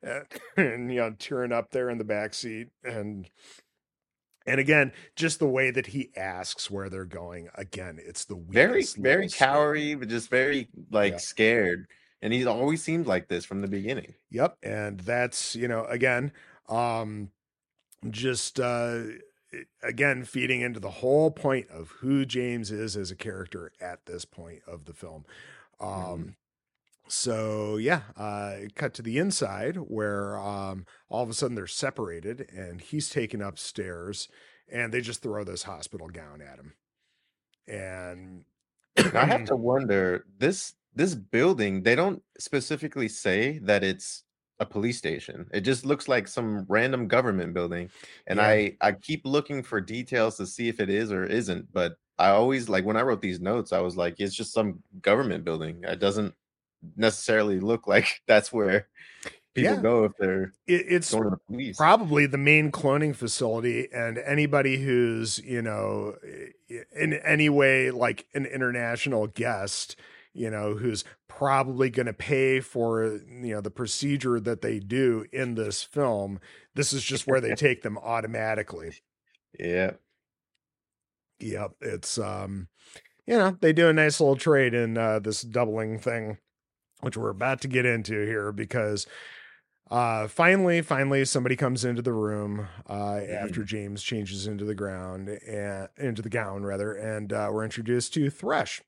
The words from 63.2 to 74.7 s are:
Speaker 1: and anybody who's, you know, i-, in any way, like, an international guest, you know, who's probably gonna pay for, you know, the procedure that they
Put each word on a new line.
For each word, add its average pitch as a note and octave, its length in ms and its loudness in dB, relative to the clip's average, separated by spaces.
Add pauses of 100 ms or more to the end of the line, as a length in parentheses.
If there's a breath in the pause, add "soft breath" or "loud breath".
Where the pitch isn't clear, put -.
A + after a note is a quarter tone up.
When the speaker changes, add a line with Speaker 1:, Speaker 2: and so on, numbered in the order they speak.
Speaker 1:
and A#2 260 -4
anybody C#3+ 640 4
who's, A#2 560 2
you B2 220 -4
know, G#2 640 -4
i-, - 580 -16 (120)
in D#3 180 0
any D3+ 360 4
way, C3 420 6
like, A#2+ 420 0
an C3+ 120 -2
international A#2+ 840 -2
guest, G#2+ 680 -4 (380 loud breath)
you A#2 160 -4
know, G#2 260 -2
who's G#2+ 280 -2 (240 loud breath)
probably C3+ 600 2
gonna A#2+ 240 0
pay C3 460 2
for, A2+ 460 0 (240)
you A#2+ 260 -6
know, G#2 60 -4
the G#2 100 -6
procedure C3 680 0
that A2 220 -2
they A2 180 -2